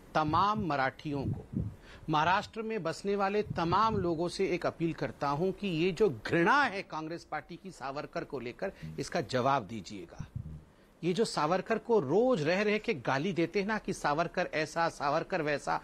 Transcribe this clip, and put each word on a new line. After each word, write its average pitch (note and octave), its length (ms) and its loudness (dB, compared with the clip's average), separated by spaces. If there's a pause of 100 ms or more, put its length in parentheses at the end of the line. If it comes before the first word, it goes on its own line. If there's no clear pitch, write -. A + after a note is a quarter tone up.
(160)
तमाम F3+ 500 2
मराठियों C#3 600 -2
को, - 360 -4 (480)
महाराष्ट्र F3 520 2
में A3 220 -4
बसने G3+ 320 -2
वाले G3+ 280 0
तमाम G3+ 540 2
लोगों F3 320 0
से F#3+ 180 0
एक E3+ 180 -2
अपील D#3+ 280 0
करता C#3 340 -4
हूं D#3+ 240 0
कि G#3 160 -6
ये F3 240 2
जो F#3+ 180 4
घृणा E3+ 540 4
है G3 180 -2
कांग्रेस D#3 500 -8
पार्टी D#3 320 -8
की F#3 80 -14
सावरकर D3 520 -6
को C3+ 160 -6
लेकर, B2 320 -6 (280)
इसका D#3 220 -2
जवाब B2+ 420 2
दीजिएगा। F#2 600 -12 (800)
ये F3 100 2
जो G#3 120 2
सावरकर F3+ 520 0
को A3+ 220 2
रोज F#3+ 420 4
रह F3+ 200 2
रह G#3 160 2
के G#3 160 -2
गाली C#3 400 0
देते E3 260 0
हैं F#3+ 80 -2
ना A3 100 -2
कि G3 160 -4
सावरकर E3 600 0
ऐसा, D#3 360 0
सावरकर D#3+ 520 -2
वैसा, D3+ 420 -2